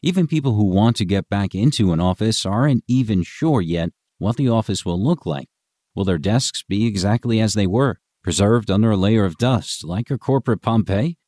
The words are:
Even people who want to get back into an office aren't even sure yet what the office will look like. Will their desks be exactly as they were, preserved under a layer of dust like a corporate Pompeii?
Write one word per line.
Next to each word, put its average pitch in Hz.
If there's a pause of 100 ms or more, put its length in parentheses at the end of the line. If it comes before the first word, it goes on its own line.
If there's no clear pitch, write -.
Even 180
people 143
who 104
want 101
to 107
get 95
back 101
into 104
an 80
office 92
aren't 117
even 113
sure 147
yet 85 (280)
what 107
the 135
office 110
will 87
look 147
like. 69 (480)
Will 98
their 92
desks 104
be 101
exactly 110
as 107
they 101
were, 117 (240)
preserved 101
under 110
a 104
layer 101
of 82
dust -
like 92
a 131
corporate 127
Pompeii? 113